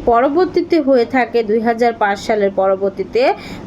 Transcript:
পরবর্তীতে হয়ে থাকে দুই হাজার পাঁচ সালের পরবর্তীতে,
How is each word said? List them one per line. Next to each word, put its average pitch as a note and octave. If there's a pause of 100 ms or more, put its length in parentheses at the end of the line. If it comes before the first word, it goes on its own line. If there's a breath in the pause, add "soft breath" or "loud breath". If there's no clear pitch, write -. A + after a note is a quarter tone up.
পরবর্তীতে D#4
হয়ে C4
থাকে A#3
দুই A3
হাজার A3+
পাঁচ G#3
সালের G3+
পরবর্তীতে, G3 (320 loud breath)